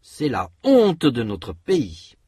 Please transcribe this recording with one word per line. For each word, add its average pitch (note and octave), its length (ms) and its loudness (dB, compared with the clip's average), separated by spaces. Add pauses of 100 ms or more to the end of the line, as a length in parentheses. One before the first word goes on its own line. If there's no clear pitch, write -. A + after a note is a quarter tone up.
C'est - 280 -8
la F#2 220 -6 (120)
honte A3 440 4
de A#2+ 160 0
notre G2+ 300 -8
pays. G#2 640 -6 (120)